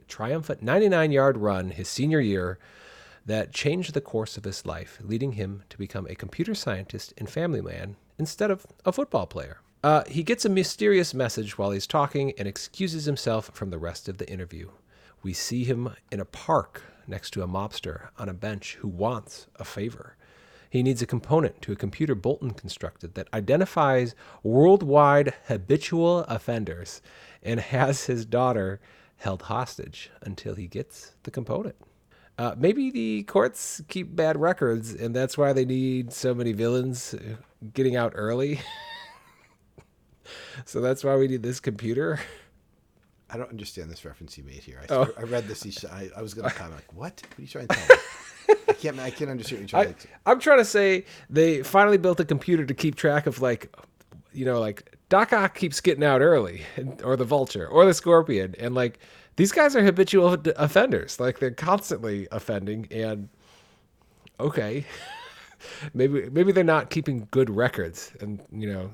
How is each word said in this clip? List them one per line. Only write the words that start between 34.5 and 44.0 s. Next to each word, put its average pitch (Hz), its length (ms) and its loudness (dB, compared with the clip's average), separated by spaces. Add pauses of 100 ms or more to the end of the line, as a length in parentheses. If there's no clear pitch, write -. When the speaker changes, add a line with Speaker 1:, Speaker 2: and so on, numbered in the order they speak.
Speaker 1:
and 117 220 -6
that's 131 200 -2
why 143 160 4
they 131 120 2
need 127 480 -2
so 127 220 -2
many 120 180 0
villains, 123 640 -2
uh, - 40 -10 (560)
getting 131 220 2
out 117 180 0
early. 131 500 -2
<laughs> - 60 -16 (1900)
So - 160 -6
that's 131 220 0
why 139 140 2
we 135 120 4
need 127 140 -4
this 123 180 -6
computer. 127 600 -4 (1120)
Speaker 2:
I 117 60 -12
don't 123 140 -10
understand 101 400 -14
this - 140 -18